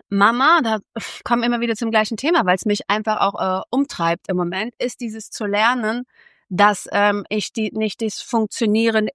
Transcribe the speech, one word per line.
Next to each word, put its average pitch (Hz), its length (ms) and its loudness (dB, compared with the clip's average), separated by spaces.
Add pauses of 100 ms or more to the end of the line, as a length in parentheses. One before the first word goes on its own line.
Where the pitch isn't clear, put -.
Mama, 240 520 4
da 220 180 0 (440)
kommen 240 200 0
immer 240 180 0
wieder 233 140 0
zum 226 140 -4
gleichen 214 280 0
Thema, 302 280 2
weil's 185 200 2
mich 208 240 0
einfach 214 320 -2
auch, 190 400 0
äh, - 80 -12
umtreibt 175 580 -2
im 180 100 -2
Moment, 190 400 -4
ist - 220 -4
dieses 220 300 -10
zu - 160 -6
lernen, 226 580 0 (460)
dass, 202 420 2
ähm, 202 380 2
ich 208 240 -4
die, 214 200 -2
nicht 214 280 -4
das 220 200 -4
Funktionieren 220 920 0